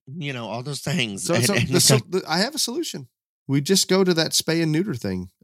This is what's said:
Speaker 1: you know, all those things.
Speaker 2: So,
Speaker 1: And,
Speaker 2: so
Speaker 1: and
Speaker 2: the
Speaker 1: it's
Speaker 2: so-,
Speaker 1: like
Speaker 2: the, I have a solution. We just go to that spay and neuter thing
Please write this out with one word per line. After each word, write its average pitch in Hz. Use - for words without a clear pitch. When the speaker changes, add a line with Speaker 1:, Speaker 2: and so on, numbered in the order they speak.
Speaker 1:
you 143
know, 117
all 113
those 143
things. 117
Speaker 2:
So, -
Speaker 1:
And, 117
Speaker 2:
so 101
Speaker 1:
and 107
Speaker 2:
the 147
Speaker 1:
it's -
Speaker 2:
so-, -
Speaker 1:
like -
Speaker 2:
the, 185
I 160
have 262
a 269
solution. 240
We 139
just 185
go 190
to 180
that 160
spay 165
and 160
neuter 165
thing 92